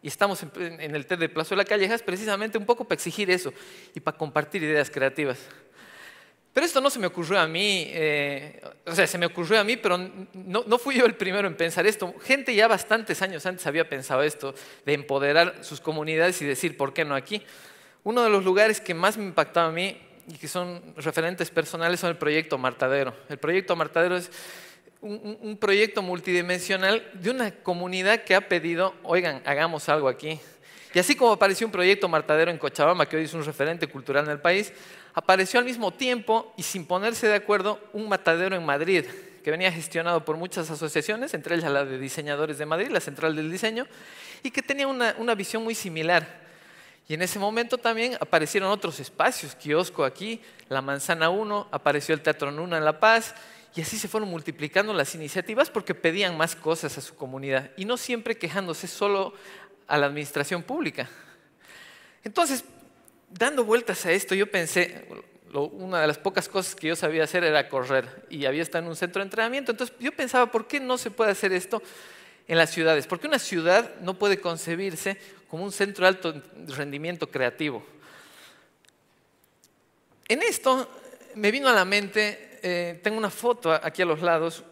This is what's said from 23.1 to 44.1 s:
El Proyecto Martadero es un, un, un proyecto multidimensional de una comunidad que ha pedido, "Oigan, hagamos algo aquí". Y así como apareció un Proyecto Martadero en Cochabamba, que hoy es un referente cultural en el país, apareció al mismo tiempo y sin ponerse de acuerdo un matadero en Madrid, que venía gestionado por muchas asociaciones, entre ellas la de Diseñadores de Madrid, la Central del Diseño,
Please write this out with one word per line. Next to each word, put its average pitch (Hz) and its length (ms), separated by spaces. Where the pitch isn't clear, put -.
El 147 100
Proyecto 180 360
Martadero 170 420
es 175 140
un, 214 220
un, 214 180
un 214 160
proyecto 208 460
multidimensional 180 1120
de 185 160
una 247 220
comunidad 185 720
que 185 100
ha 196 140
pedido, 170 560
"Oigan, 170 400
hagamos 151 440
algo 147 200
aquí". 147 320
Y 175 60
así 180 160
como 240 160
apareció 196 380
un 196 40
Proyecto 190 360
Martadero 160 420
en 165 80
Cochabamba, 151 500
que 156 80
hoy 160 60
es 156 120
un 160 100
referente 156 420
cultural 139 380
en 151 80
el 143 80
país, 185 320
apareció 190 460
al 247 40
mismo 240 280
tiempo 233 640
y 170 80
sin 180 200
ponerse 214 440
de 214 60
acuerdo 208 460
un 214 160
matadero 185 480
en 170 80
Madrid, 156 400
que 151 80
venía 185 180
gestionado 165 540
por 156 120
muchas 170 320
asociaciones, 165 640
entre 160 200
ellas 165 160
la 139 140
de 131 140
Diseñadores 147 600
de 147 80
Madrid, 165 220
la 180 120
Central 156 360
del 156 160
Diseño, 226 340